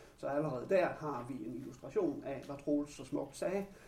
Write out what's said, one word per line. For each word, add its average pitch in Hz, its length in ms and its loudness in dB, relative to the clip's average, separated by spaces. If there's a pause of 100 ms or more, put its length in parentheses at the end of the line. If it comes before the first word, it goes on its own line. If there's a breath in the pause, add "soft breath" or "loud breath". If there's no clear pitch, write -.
(160 loud breath)
Så 139 100 -8
allerede 139 420 0
der 180 200 8
har 135 400 -4
vi 135 60 -4
en - 200 -6
illustration - 720 0
af, 139 220 -4
hvad 143 180 -6
Troels 147 300 2
så 131 100 -10
smukt 139 320 -4
sagde, 196 300 0 (220 loud breath)